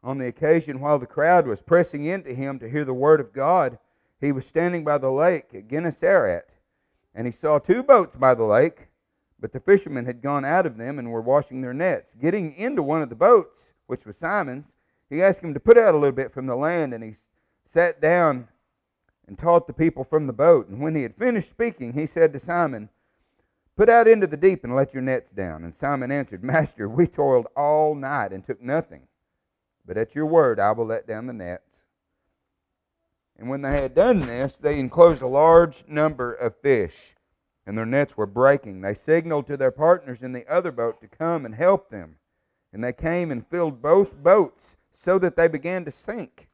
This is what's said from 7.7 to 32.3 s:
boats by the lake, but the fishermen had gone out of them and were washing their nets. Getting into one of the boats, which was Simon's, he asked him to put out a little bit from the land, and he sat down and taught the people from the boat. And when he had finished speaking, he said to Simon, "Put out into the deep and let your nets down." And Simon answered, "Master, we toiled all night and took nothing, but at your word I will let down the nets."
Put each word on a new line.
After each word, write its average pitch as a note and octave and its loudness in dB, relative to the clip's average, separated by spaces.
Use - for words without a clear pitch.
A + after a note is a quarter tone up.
boats A#3+ 4
by B2+ 4
the A2+ 0
lake, A#2+ 2
but - -12
the B2+ -12
fishermen D#3 2
had A#2+ -10
gone C#3 -2
out E3+ 0
of A2+ -8
them C3 -10
and A#2+ -10
were A2+ -6
washing C3 -2
their B2 -8
nets. D#3+ -6
Getting D#3+ -4
into A3 -6
one D3+ -2
of B2 -8
the D#3 -14
boats, G3 2
which - -10
was G#2 -18
Simon's, D3+ -6
he D3+ -4
asked F#3+ 2
him E3 -8
to C#3 -8
put A3+ 6
out G#3+ 6
a D3+ 2
little C#3 2
bit C3 -6
from C3 -8
the B2 -4
land, D3 -4
and A2+ -12
he A2 -16
sat E3+ 0
down D#3 2
and - -20
taught E3+ 2
the B2+ -14
people D#3+ -2
from D#3 -2
the C3 -6
boat. C#3+ 4
And G#2 -12
when D#3+ -4
he C#3 -2
had A2 -10
finished A3+ -2
speaking, C3+ -6
he D3+ -4
said D#3+ 2
to C#3 -10
Simon, C#3+ -4
"Put A3 6
out A#3 6
into G#3 6
the D3 -8
deep F#3 2
and B2 -6
let C3+ -2
your C3 -8
nets C3 -4
down." E2+ -10
And E2 -14
Simon C#3 -6
answered, A#2+ -8
"Master, C3+ -2
we D3+ 2
toiled C3 0
all D3+ 0
night C3+ -6
and F#2+ -14
took - -10
nothing, B2 -8
but F#2 -8
at A2+ -6
your D3+ -4
word D3 4
I G2+ 2
will A2+ -2
let A2 -6
down A2 -10
the B2 -12
nets." F2+ -14